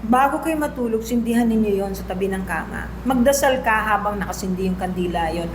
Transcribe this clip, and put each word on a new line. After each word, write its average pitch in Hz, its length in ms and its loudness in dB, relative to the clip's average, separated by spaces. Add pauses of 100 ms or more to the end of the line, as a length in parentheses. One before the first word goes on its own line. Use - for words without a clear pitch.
Bago 269 400 2
kayo 320 160 0
matulog, 247 400 -2
sindihan 233 480 2
ninyo 214 320 2
yon 196 160 -4
sa - 80 -10
tabi 190 240 -2
ng 190 160 -4
kama. 160 480 -6 (160)
Magdasal 262 560 4
ka 226 80 4
habang 208 480 0
nakasindi 185 480 -2
yung 185 80 0
kandila 175 560 -2
yon. 170 220 -4